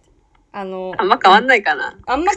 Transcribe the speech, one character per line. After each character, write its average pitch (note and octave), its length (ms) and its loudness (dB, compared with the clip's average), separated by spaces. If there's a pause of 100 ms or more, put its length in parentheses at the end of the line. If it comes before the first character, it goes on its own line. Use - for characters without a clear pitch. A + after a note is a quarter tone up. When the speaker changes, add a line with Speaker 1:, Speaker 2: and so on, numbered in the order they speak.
(520)
Speaker 1:
あ G3+ 120 -12
の、 F#3 340 -10
Speaker 2:
あ F#3+ 60 -2
ん F#3 40 -2
ま A#3 140 4
変 F#3+ 100 6
わ G#3 80 6
ん B3 60 -6
な C4 80 4
い A3 80 0
か D#3 120 -2
な。 - 320 -10
Speaker 1:
あ A#3+ 100 -4
ん D4+ 60 -4
ま G4 140 0